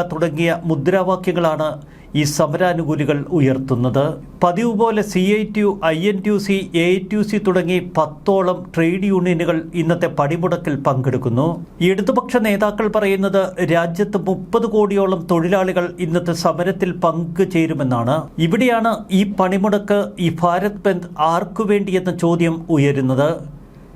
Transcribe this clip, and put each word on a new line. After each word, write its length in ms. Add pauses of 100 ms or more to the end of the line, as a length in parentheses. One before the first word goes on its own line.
(120)
തുടങ്ങിയ 380 (180)
മുദ്രാവാക്യങ്ങളാണ് 1000 (500)
ഈ 40 (140)
സമരാനുകൂലികൾ 840 (180)
ഉയർത്തുന്നത്. 680 (380)
പതിവ് 280 (100)
പോലെ 300
സി 120 (160)
ഐ 20 (140)
ടി 80
യു, 80 (200)
ഐ 80 (120)
എൻ 140
ടി 60
യു 140
സി, 120 (260)
എ 100
ഐ 40 (120)
ടി 80
യു 140
സി 160
തുടങ്ങി 320 (180)
പത്തോളം 600 (160)
ട്രേഡ് 380
യൂണിയനുകൾ 440 (240)
ഇന്നത്തെ 280 (120)
പണിമുടക്കിൽ 540 (120)
പങ്കെടുക്കുന്നു. 600 (420)
ഇടതുപക്ഷ 480 (100)
നേതാക്കൾ 400 (100)
പറയുന്നത് 460 (300)
രാജ്യത്ത് 560
മുപ്പത് 460
കോടിയോളം 460 (120)
തൊഴിലാളികൾ 540 (200)
ഇന്നത്തെ 280 (100)
സമരത്തിൽ 480 (120)
പങ്കുചേരുമെന്നാണ്. 1120 (300)
ഇവിടെയാണ് 460 (260)
ഈ 20 (200)
പണിമുടക്ക്, 580 (280)
ഈ 40 (100)
ഭാരത് 460
ബന്ദ് 240 (220)
ആർക്കു 400
വേണ്ടി 280
എന്ന 140 (100)
ചോദ്യം 320 (200)
ഉയരുന്നത്. 540 (640)